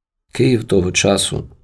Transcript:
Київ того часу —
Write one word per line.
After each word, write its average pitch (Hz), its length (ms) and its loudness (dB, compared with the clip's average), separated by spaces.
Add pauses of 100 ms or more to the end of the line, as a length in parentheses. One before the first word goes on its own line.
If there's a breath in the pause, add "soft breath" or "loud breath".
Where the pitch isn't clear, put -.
(320)
Київ 123 320 0
того 90 280 0
часу — - 580 0 (140)